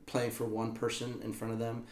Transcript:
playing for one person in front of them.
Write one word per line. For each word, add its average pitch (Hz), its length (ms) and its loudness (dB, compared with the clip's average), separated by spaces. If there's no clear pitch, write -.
playing 120 260 2
for 117 140 0
one 113 280 2
person 117 480 0
in 110 120 -2
front 113 200 -2
of 110 60 0
them. 117 320 0